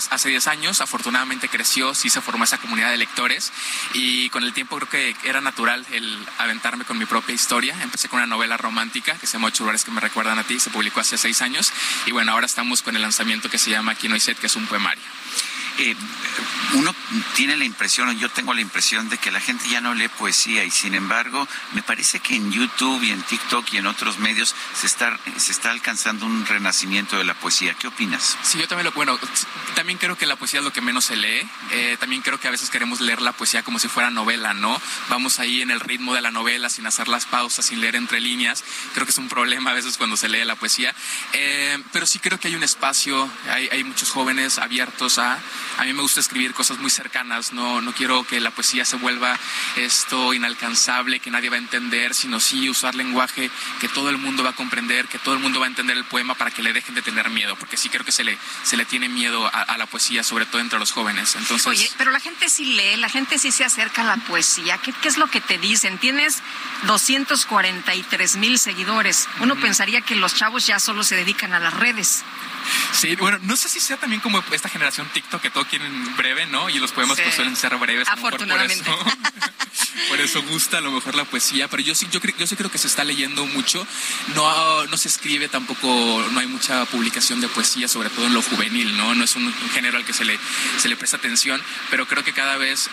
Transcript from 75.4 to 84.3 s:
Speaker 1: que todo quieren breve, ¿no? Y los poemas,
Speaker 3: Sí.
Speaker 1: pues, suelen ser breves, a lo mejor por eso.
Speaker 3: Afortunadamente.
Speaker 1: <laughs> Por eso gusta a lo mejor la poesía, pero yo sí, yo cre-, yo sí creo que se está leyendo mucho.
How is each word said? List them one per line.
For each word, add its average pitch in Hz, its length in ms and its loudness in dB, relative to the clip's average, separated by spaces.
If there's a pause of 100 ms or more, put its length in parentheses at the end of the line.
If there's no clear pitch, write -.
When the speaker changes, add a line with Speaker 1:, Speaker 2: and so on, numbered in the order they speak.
Speaker 1:
que 131 80 0
todo 139 160 0
quieren 139 520 -4
breve, 131 300 2
¿no? 151 220 -2
Y 139 100 0
los 131 120 0
poemas, 131 240 2
Speaker 3:
Sí. 170 80 2
Speaker 1:
pues, 170 120 2
suelen 127 200 0
ser 127 220 2
breves, 120 320 2
a - 20 4
lo 208 60 0
mejor 233 200 -2
por 220 40 -4
eso. 196 100 -2 (320)
Speaker 3:
Afortunadamente. - 80 0
Speaker 1:
<laughs> 240 640 -2 (520)
Por - 120 0
eso 143 220 0
gusta 156 340 0
a 165 40 0
lo 143 100 -2
mejor 131 240 -2
la 143 100 0
poesía, 135 420 0
pero 139 160 -2
yo 151 100 0
sí, 180 180 0
yo 180 100 0
cre-, 196 160 -2
yo 175 100 0
sí 202 80 -2
creo 190 160 -4
que 156 60 -4
se - 100 0
está - 160 2
leyendo 143 440 0
mucho. 135 380 0 (500)